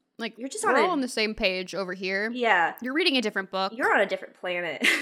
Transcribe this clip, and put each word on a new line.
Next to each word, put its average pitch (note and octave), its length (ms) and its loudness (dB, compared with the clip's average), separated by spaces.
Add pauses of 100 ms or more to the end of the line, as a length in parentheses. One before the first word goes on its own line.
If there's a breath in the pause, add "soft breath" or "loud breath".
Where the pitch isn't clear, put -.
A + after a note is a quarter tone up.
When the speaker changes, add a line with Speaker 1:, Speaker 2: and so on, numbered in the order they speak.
(180)
Speaker 1:
like, A3 200 -8
Speaker 2:
You're B3 120 -8
just G#4 140 -8
Speaker 1:
we're G#4+ 80 4
Speaker 2:
on - 60 4
a - 80 6
Speaker 1:
all F#4 60 4
on D4+ 100 0
the B3+ 60 -2
same G#3+ 280 0
page F#3 400 -2
over F3+ 180 -4
here. G3 400 -4
Speaker 2:
Yeah. G3+ 480 4
Speaker 1:
You're B3+ 120 -6
reading D4+ 240 2
a B3 40 2
different G#3 300 -4
book. F#3+ 240 -2
Speaker 2:
You're C4 180 0
on A3+ 80 4
a G3 40 4
different - 340 -8
planet. F3 460 -4 (160)